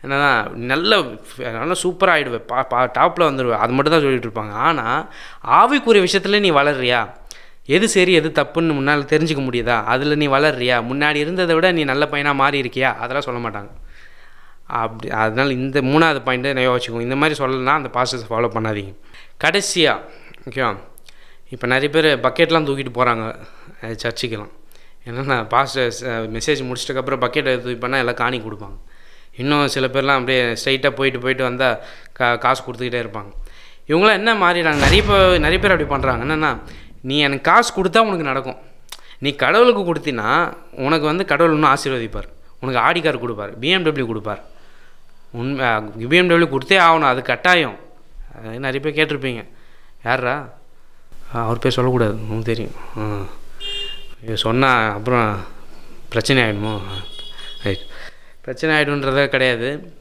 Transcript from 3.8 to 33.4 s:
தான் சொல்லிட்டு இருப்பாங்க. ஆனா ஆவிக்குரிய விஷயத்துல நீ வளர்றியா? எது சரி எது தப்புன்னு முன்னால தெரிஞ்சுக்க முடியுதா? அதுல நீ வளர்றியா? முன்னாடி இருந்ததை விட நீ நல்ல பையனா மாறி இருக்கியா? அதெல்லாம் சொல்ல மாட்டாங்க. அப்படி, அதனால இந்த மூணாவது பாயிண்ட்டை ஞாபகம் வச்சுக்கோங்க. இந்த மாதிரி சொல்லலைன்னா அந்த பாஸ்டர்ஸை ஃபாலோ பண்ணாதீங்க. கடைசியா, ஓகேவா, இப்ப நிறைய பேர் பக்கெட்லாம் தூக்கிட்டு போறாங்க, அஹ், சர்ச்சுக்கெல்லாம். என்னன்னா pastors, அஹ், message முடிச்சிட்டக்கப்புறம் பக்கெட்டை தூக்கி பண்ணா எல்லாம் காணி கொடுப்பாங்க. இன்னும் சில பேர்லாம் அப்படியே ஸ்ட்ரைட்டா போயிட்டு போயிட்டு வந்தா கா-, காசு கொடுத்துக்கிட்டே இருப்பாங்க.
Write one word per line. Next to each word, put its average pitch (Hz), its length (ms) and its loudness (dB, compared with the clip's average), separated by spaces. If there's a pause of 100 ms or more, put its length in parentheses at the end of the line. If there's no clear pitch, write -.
தான் 160 80 4
சொல்லிட்டு 127 260 0
இருப்பாங்க. 107 220 -8
ஆனா 127 580 -2 (400)
ஆவிக்குரிய 208 600 6
விஷயத்துல 196 320 2
நீ 190 120 4
வளர்றியா? 131 580 2 (560)
எது 190 240 2
சரி 185 240 4
எது 156 160 4
தப்புன்னு 156 440 0
முன்னால 143 320 0
தெரிஞ்சுக்க 156 360 0
முடியுதா? 120 420 0
அதுல 135 320 0
நீ 147 120 2
வளர்றியா? 131 560 2
முன்னாடி 143 320 0
இருந்ததை 165 400 0
விட 175 160 4
நீ 165 120 0
நல்ல 139 280 2
பையனா 143 220 0
மாறி 139 280 2
இருக்கியா? 123 340 0
அதெல்லாம் 123 260 -4
சொல்ல 120 280 -6
மாட்டாங்க. 101 200 -10 (960)
அப்படி, 113 480 -6
அதனால 110 400 0
இந்த 131 280 -2
மூணாவது 147 380 4
பாயிண்ட்டை 127 340 -2
ஞாபகம் 127 240 2
வச்சுக்கோங்க. 117 240 -4
இந்த 123 140 -4
மாதிரி 143 280 0
சொல்லலைன்னா 131 220 -2
அந்த 151 280 0
பாஸ்டர்ஸை 123 380 -2
ஃபாலோ 117 140 0
பண்ணாதீங்க. 110 480 -4 (500)
கடைசியா, 160 560 2 (500)
ஓகேவா, 120 280 -2 (720)
இப்ப 123 180 -6
நிறைய 131 220 2
பேர் 151 300 4
பக்கெட்லாம் 160 440 2
தூக்கிட்டு 139 320 -4
போறாங்க, 117 400 0 (460)
அஹ், 113 140 -8
சர்ச்சுக்கெல்லாம். 113 560 -6 (540)
என்னன்னா 123 420 -2
pastors, 127 560 0
அஹ், 113 260 -4
message 131 340 -2
முடிச்சிட்டக்கப்புறம் 127 580 -4
பக்கெட்டை 131 340 0
தூக்கி 123 200 -4
பண்ணா 123 220 -4
எல்லாம் 123 180 0
காணி 123 240 -2
கொடுப்பாங்க. 104 380 -12 (580)
இன்னும் 143 320 0
சில 131 200 -2
பேர்லாம் 135 300 0
அப்படியே 123 360 2
ஸ்ட்ரைட்டா 135 360 0
போயிட்டு 135 300 -2
போயிட்டு 127 240 -2
வந்தா 123 360 0 (400)
கா-, 120 180 2
காசு 131 260 2
கொடுத்துக்கிட்டே 120 360 -6
இருப்பாங்க. 104 320 -10 (560)